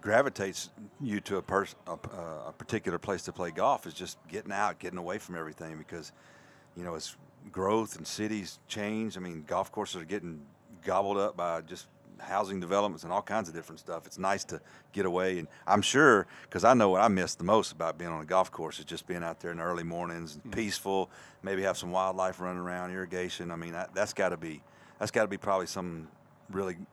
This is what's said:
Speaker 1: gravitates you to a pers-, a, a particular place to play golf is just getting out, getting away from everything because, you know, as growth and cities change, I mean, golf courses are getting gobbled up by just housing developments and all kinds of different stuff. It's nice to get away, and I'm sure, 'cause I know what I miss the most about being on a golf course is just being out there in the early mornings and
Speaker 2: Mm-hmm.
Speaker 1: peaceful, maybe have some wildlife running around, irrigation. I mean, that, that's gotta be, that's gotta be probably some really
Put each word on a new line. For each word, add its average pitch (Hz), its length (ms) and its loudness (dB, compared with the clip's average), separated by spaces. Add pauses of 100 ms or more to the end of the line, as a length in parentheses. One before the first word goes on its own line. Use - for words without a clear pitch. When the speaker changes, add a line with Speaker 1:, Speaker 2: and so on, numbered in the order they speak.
Speaker 1:
gravitates 104 680 2 (320)
you 104 200 0
to 98 160 -2
a 90 40 -2
pers-, 95 340 0 (120)
a, 87 60 -6 (540)
a 110 100 -12
particular 98 400 -2
place 95 260 -4
to 90 100 -10
play 87 180 -4
golf 110 340 2
is 85 80 -12
just 85 240 -10 (100)
getting 101 240 -8
out, 98 280 0
getting 90 200 -8
away 87 180 -4
from 90 180 -10
everything 80 420 -8
because, 78 340 -12 (640)
you 87 80 -12
know, 87 120 -6
as - 200 -10 (360)
growth 104 460 2
and - 100 -12
cities 107 600 -4
change, 107 500 -4
I - 20 -10
mean, 85 280 -8
golf 90 240 0
courses 98 300 -4
are 80 40 -8
getting 85 360 -6 (420)
gobbled 98 340 2
up 98 200 2
by 85 240 0
just 85 260 -14 (320)
housing 98 420 0
developments 90 420 2
and 82 80 -6
all 98 100 2
kinds 101 280 -2
of 80 60 -12
different 80 240 -12
stuff. 82 280 -8
It's - 100 -16
nice 98 280 0
to 80 160 -8 (320)
get 98 120 0
away, 92 340 2
and 80 80 -8 (200)
I'm 101 140 6
sure, 123 460 8 (220)
'cause 87 140 -2
I 120 100 12
know 110 160 8
what 92 120 6
I 113 80 8
miss 92 260 2
the - 80 -8
most 98 300 4
about 80 240 -4
being 85 120 -8
on 80 120 -6
a 78 40 -10
golf 90 260 4
course 80 280 -8
is 76 60 -14
just - 200 -10
being 87 180 -6
out 82 180 -6
there 87 100 -6
in 85 60 -6
the 82 60 -4
early 87 200 -2
mornings 85 520 -6
and 76 80 -18
Speaker 2:
Mm-hmm. 120 100 -12
Speaker 1:
peaceful, 98 560 0 (340)
maybe 95 200 -2
have 95 140 2
some 90 140 -6
wildlife 92 480 0
running 90 220 -4
around, 90 300 -6
irrigation. 90 600 -6
I 82 60 -6
mean, 82 160 -8
that, 87 200 -8
that's 104 200 0
gotta 90 240 2
be, 80 260 -10 (340)
that's 107 140 -2
gotta 110 160 4
be 95 100 -4
probably 95 300 2
some 85 400 -8 (420)
really 95 280 -4 (160)